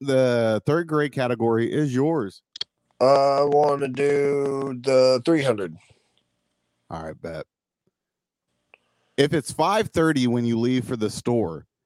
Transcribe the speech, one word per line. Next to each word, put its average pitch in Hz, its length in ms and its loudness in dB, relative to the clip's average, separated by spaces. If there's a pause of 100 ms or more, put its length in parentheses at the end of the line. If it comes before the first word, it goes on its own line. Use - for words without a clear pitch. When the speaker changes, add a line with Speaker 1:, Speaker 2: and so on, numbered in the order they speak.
Speaker 1:
the 120 640 2
third 165 220 0
grade 151 240 -2
category 117 600 0
is 139 220 -2
yours. 135 480 -2 (580)
Speaker 2:
I 139 440 4
wanna 143 460 2
do 139 920 -2
the 131 440 4
three 151 180 2
hundred. 101 320 -2 (1120)
Speaker 1:
All 82 140 -10
right, 78 180 -14
bet. 80 240 -12 (1700)
If 143 160 2
it's - 180 -4
five 185 380 0
thirty 160 380 0
when 120 180 -2
you 117 140 0
leave 127 260 0
for 123 100 -8
the 107 140 -2
store 98 560 -4 (200)